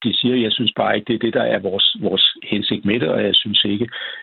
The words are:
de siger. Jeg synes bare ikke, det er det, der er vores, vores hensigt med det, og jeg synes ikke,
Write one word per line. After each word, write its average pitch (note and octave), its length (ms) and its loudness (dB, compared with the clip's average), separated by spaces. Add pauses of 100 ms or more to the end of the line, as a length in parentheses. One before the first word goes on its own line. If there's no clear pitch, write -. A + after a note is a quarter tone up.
de A2 140 0
siger. B2 180 2
Jeg A2+ 160 2
synes A2 240 -2
bare G#2+ 200 2
ikke, G#2+ 120 -4
det A#2 80 0
er A2+ 100 -2
det, A2+ 80 0
der A#2 100 2
er A#2 160 2
vores, F#2+ 420 0
vores F#2+ 420 2
hensigt G#2 420 -2
med G#2+ 140 2
det, D3+ 100 0
og G#2+ 140 2
jeg G2 120 2
synes - 280 2
ikke, G#2 240 0 (360)